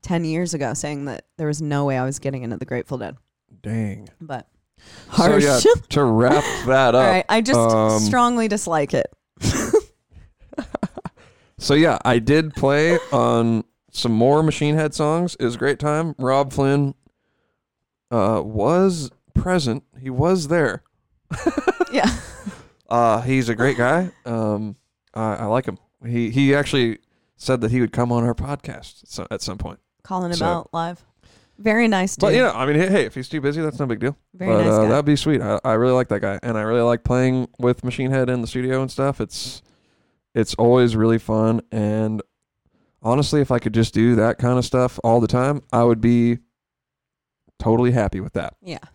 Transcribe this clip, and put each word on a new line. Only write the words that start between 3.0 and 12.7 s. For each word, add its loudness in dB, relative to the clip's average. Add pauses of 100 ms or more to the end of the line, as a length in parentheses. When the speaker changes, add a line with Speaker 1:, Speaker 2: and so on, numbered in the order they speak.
Speaker 2:
Dang. -8 (100)
Speaker 1:
But -14 (680)
Speaker 2:
So, 4
yeah, 4
Speaker 1:
harsh. 4 (120)
<laughs> -12
Speaker 2:
to 2
wrap 4 (220)
that 4
Speaker 1:
All 6
Speaker 2:
up, 4
Speaker 1:
right, 2
I 4
just 2
Speaker 2:
um, 4
Speaker 1:
strongly 2
dislike -2
it. -2 (260)
<laughs> -2 (1900)
Speaker 2:
So, 0
yeah, 4
I 4
did 2
play 2 (140)